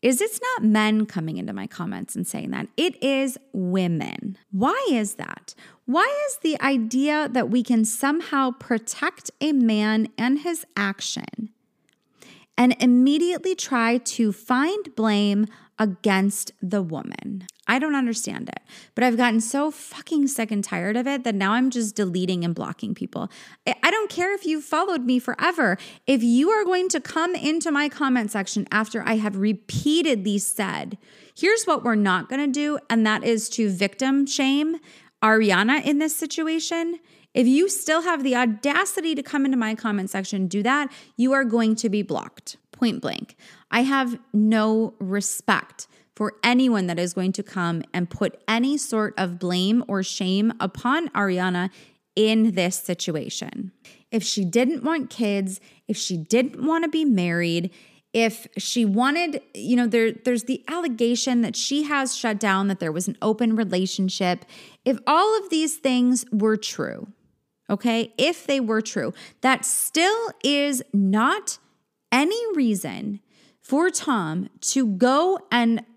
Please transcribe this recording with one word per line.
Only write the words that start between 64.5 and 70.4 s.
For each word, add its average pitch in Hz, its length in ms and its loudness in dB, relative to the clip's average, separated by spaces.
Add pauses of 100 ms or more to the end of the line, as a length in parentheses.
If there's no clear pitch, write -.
If 247 240 0
all 403 340 4
of 392 80 -12
these 320 280 0
things 247 520 2
were 214 280 2
true, - 500 -8 (600)
okay, 226 480 0
if 311 280 0
they 277 140 2
were 220 220 0
true, 185 320 -4 (260)
that 262 240 2
still 415 680 0 (120)